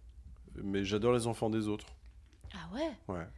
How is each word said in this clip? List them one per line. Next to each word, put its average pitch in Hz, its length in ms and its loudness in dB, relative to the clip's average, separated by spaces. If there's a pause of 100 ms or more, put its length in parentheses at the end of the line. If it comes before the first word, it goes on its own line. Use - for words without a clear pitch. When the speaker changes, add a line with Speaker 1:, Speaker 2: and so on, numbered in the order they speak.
(540)
Speaker 1:
mais 98 300 0
j'adore 107 280 4
les 117 140 6
enfants 113 240 2
des 107 180 2
autres. 107 180 -2 (680)
Speaker 2:
Ah 170 200 -10
ouais ? 311 160 0 (180)
Speaker 1:
Ouais. 85 180 -4 (120)